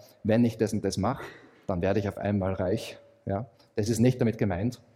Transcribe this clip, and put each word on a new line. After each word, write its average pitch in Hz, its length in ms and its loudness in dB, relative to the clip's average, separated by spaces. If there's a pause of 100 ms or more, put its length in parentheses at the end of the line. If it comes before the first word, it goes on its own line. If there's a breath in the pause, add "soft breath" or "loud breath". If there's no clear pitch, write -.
(240 loud breath)
wenn 110 220 4
ich 113 120 0
das 107 160 0
und 104 100 -4
das 95 140 -2
mache, 110 260 -2 (420 loud breath)
dann 90 160 -2
werde 98 180 2
ich 101 100 -2
auf 95 80 -6
einmal 98 360 0
reich, 95 440 -4 (280)
ja. 98 200 -2 (300 soft breath)
Das 107 140 0
ist 110 100 0
nicht 127 200 4
damit 120 180 0
gemeint, 101 440 -2 (140)